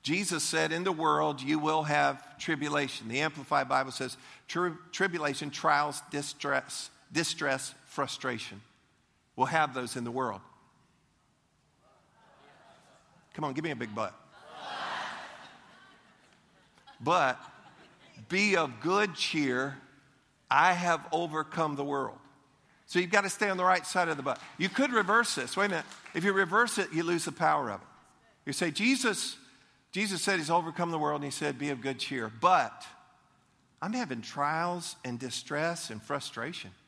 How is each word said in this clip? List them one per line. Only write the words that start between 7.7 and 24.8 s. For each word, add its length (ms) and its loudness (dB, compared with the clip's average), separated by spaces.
frustration." 760 -6
We'll 100 4
have 260 2
those 220 -4
in 80 -4
the 80 -6
world. 300 -4
Come 120 -4
on, 80 -2
give 100 -4
me 80 -2
a 40 -4
big 200 -8
but. 180 -4
"But 400 4
be 280 4
of 240 0
good 340 2
cheer. 600 0
I 240 8
have 380 2
overcome 640 0
the 80 -4
world." 340 -4
So 100 2
you've 120 0
got 140 6
to 40 -2
stay 200 0
on 80 0
the 80 2
right 200 6
side 220 2
of 80 0
the 80 -8
butt. 160 -2
You 120 0
could 240 2